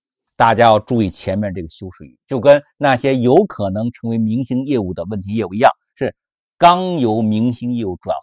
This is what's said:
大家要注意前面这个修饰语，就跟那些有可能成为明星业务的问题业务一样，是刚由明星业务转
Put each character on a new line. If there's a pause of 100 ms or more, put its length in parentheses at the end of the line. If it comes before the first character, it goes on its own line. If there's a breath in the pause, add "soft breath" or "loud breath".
(340)
大
家
要
注
意
前
面
这
个
修
饰
语，
就
跟 (160)
那
些
有
可
能
成
为
明
星
业
务
的
问
题
业
务
一
样， (240)
是 (420)
刚
由
明
星
业
务
转